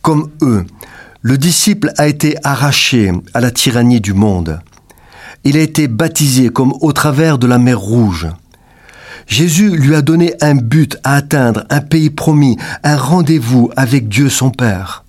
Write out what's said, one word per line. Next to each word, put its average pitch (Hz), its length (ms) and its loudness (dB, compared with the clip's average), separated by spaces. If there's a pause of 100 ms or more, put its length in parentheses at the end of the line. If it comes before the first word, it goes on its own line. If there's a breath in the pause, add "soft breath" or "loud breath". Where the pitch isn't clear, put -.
Comme 151 260 0 (140)
eux, 110 200 0 (600 loud breath)
le 131 160 0
disciple 190 580 0
a 151 100 2
été 147 360 0
arraché 131 680 0 (220)
à 120 80 -2
la 123 80 0
tyrannie 120 500 0
du 101 140 -4
monde. 90 460 0 (840 loud breath)
Il 143 140 2
a 160 40 2
été 156 260 0
baptisé 131 640 0
comme 131 220 0 (100)
au 151 120 0
travers 151 460 0
de 123 80 2
la 123 100 2
mer 123 220 2
Rouge. 98 480 -2 (1000 loud breath)
Jésus 170 500 2
lui 147 200 2
a 151 80 2
donné 165 360 2
un 151 140 2
but 139 500 0
à 131 120 0
atteindre, 123 560 0
un 143 100 0
pays 156 300 0
promis, 147 460 2 (260 loud breath)
un 147 120 0
rendez-vous 131 800 2
avec 127 320 0
Dieu 127 220 0
son 135 220 0
Père. 101 580 -4